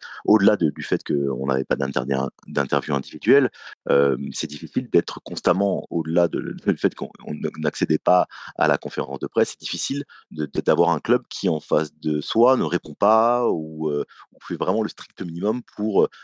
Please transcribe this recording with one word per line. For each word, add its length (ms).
au-delà 320
de, 140
du 120
fait 220
qu'on 400
n'avait 220
pas 100
d'interdi-, 380
d'interview 480
individuelle, 560
euh, 260
c'est 140
difficile 420
d'être 340
constamment, 680
au-delà 360
de, 140
de, 320
du 60
fait 160
qu'on, 160
on 80
n'accédait 400
pas 300
à 100
la 120
conférence 400
de 80
presse, 240
c'est 100
difficile 440
de, 160
de, 160
d'avoir 260
un 100
club 300
qui, 220
en 100
face 380
de 240
soi, 340
ne 80
répond 300
pas 520
ou, 440
euh, 160
ou 80
fait 160
vraiment 260
le 60
strict 320
minimum 400
pour, 280
euh, 40